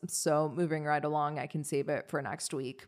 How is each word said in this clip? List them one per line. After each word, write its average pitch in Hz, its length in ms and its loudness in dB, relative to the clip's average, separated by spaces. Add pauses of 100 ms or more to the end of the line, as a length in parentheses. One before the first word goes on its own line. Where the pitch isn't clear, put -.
So 151 460 2
moving 156 300 0
right 147 200 2
along, 151 360 0
I 135 80 -4
can 151 160 -2
save 143 260 0
it 143 180 0
for 147 140 -2
next 135 320 -4
week. 131 340 -6